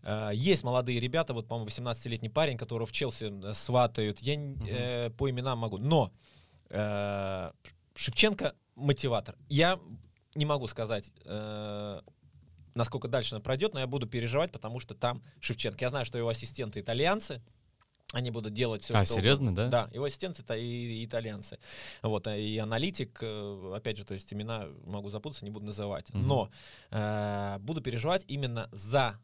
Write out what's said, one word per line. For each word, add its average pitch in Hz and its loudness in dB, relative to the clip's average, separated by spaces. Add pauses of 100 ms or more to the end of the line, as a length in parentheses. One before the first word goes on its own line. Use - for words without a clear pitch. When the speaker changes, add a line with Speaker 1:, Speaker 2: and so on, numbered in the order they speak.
Speaker 1:
Э, 107 -2
есть 147 4
молодые 123 2
ребята, 135 0
вот, 113 -4
по-моему, 117 -4
восемнадцатилетний 117 -4
парень, 143 2
которого 113 -2
в - -10
Челси, 117 -2 (240)
э, 107 -4
сватают. 117 4
Я 143 0
н-, 143 -6
Speaker 2:
Мгм. 110 -4
Speaker 1:
э, 120 0
по 139 2
именам 127 0
могу. 110 -2
Но, 135 6 (580)
э, 101 -2 (440)
Шевченко — - 4 (220)
мотиватор. 127 2 (140)
Я 165 6 (560)
не 147 2
могу 143 2
сказать... 110 -2 (140)
э, 104 -6 (760)
насколько 120 0
дальше 120 0
она 107 -6
пройдет, 143 2
но 139 -4
я 131 0
буду 123 -2
переживать, 120 2
потому 117 -8
что - -12
там 120 0 (200)
Шевченко. 110 -2
Я 107 2
знаю, 127 -2
что - -6
его 117 0
ассистенты 113 -4
итальянцы, 143 0 (720)
они 123 0
будут 110 -4
делать 113 0
все, 117 0
Speaker 2:
А, 101 8
Speaker 1:
что 117 4
Speaker 2:
серьезно, 120 6
Speaker 1:
угодно. 104 2
Speaker 2:
да? 117 4
Speaker 1:
Да, - -14
его 131 -2
ассистенты 165 -4
это 117 -4
и, 113 -4 (380)
и 117 -6
итальянцы. 110 -6 (420)
Вот, 107 2
а, 107 0
и 107 0
аналитик, 113 -2
э, 101 -6
опять 107 -2
же, 101 -10
то - -8
есть - -8
имена 107 -4 (180)
могу 101 -6
запутаться, 107 -8
не 104 -8
буду 107 -10
называть. 101 -6
Speaker 2:
Мгм. 113 4
Speaker 1:
Но, 131 4 (420)
э, 104 0
буду 143 -4
переживать 131 0
именно 127 -4
за 113 2